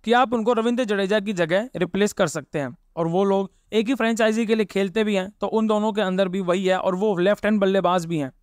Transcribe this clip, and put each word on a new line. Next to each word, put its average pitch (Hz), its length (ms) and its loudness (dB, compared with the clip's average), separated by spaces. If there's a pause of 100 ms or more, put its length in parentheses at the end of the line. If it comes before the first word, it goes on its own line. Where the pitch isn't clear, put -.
कि 220 80 2
आप 240 220 4
उनको 226 180 0
रविंद्र 233 320 0
जडेजा 202 360 0
की 208 140 -6
जगह 180 420 0
रिप्लेस 190 360 0
कर 185 160 2
सकते 151 300 -6
हैं 120 180 -6 (200)
और 165 120 -2
वो 185 160 2
लोग 196 260 0 (220)
एक 214 160 0
ही 269 60 0
फ्रेंचाइजी 226 520 0
के 220 80 0
लिए 220 120 0
खेलते 196 380 -2
भी 208 100 0
हैं, 190 180 -2
तो - 160 -6
उन 220 180 0
दोनों 214 260 0
के 202 100 -4
अंदर 185 260 0
भी 190 140 -4
वही 180 240 0
है 185 120 2
और 185 180 -2
वो 202 220 0
लेफ्ट 196 260 0
हैंड 214 160 2
बल्लेबाज 185 460 2
भी 165 120 -4
हैं 135 140 -6 (100)